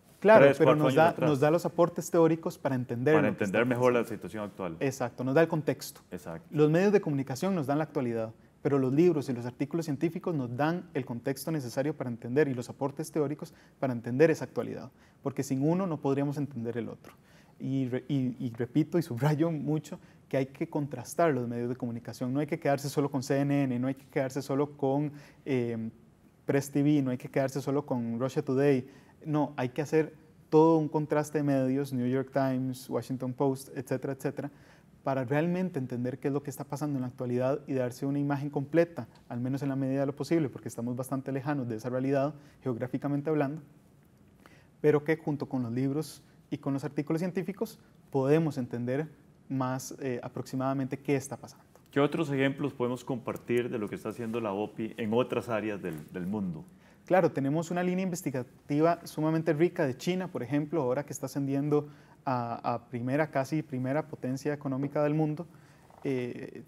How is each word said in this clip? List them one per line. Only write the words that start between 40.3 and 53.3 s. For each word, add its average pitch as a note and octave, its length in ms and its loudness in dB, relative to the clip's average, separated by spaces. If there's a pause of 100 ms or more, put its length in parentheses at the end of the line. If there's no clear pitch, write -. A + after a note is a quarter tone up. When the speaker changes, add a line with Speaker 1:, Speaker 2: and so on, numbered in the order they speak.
Speaker 1:
porque - 180 -12
estamos A#2+ 280 -6
bastante C3 360 -4
lejanos C3+ 360 -4
de A#2 80 -4
esa A2 140 -8
realidad, C3+ 460 0 (260)
geográficamente C3+ 680 -2
hablando, D3+ 320 0 (1200)
pero D3 220 4
que D#3 140 2
junto C#3+ 320 -4
con C3 140 -2
los A2+ 80 -4
libros C#3 520 -4 (260)
y D3 100 -4
con C#3 140 -4
los C#3 100 -4
artículos D#3 360 -4
científicos F#3 600 -4 (320)
podemos C#3+ 460 4
entender B2+ 500 -4 (420)
más, C3 500 -4
eh, B2+ 240 -4
aproximadamente C3 760 -4
qué C#3+ 160 0
está C3+ 220 -4
pasando. - 280 -20 (260)
Speaker 2:
¿Qué - 80 2
otros D3 320 2
ejemplos C3+ 420 0
podemos B2 300 -2
compartir A#2+ 640 -2